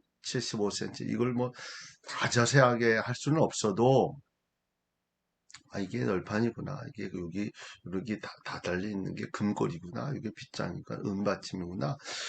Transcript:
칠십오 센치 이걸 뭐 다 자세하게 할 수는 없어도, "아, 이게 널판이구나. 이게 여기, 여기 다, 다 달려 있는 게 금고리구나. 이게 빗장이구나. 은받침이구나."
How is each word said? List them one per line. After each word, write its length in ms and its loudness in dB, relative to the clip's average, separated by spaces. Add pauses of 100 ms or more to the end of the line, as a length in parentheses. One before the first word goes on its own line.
(240)
칠십오 480 -2
센치 340 -6
이걸 280 0
뭐 180 0 (560)
다 220 -2
자세하게 680 6
할 180 -2
수는 260 2
없어도, 800 4 (1500)
"아, 80 -6
이게 260 -2
널판이구나. 760 0 (100)
이게 260 -8
여기, 360 -4 (420)
여기 280 -4
다, 80 -10 (160)
다 160 -8
달려 260 -2
있는 280 -4
게 160 -6
금고리구나. 840 -2
이게 200 -6
빗장이구나. 640 -8
은받침이구나." 960 -2 (320)